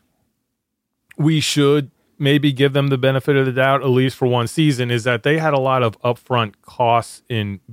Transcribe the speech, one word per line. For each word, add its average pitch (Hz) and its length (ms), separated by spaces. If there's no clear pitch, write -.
we 156 220
should 143 520
maybe 143 340
give 135 220
them 139 140
the 139 100
benefit 135 380
of 135 100
the 131 60
doubt, 135 320
at 139 60
least 131 260
for 131 100
one 120 220
season, 131 420
is 120 140
that 120 180
they 151 160
had 160 160
a 135 60
lot 131 240
of 113 180
upfront 120 600
costs 117 640
in 104 300